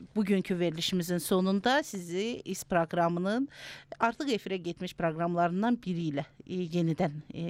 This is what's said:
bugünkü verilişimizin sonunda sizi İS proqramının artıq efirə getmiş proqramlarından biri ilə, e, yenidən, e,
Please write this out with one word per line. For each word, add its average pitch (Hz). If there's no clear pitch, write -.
bugünkü 190
verilişimizin 170
sonunda 196
sizi 196
İS -
proqramının 175
artıq 233
efirə 190
getmiş 170
proqramlarından 175
biri 175
ilə, 139
e, 185
yenidən, 165
e, 170